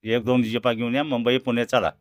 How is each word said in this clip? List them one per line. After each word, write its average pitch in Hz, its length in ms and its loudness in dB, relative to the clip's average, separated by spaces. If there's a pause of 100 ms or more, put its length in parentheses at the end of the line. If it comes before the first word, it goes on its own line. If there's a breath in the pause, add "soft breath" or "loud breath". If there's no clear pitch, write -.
एक 113 200 0
दोन 123 200 4
जिपा 117 280 0
घेऊन 117 220 -4
या, 139 100 0
मुंबई 123 360 0
पुणे 120 240 -2
चला 104 260 0 (100)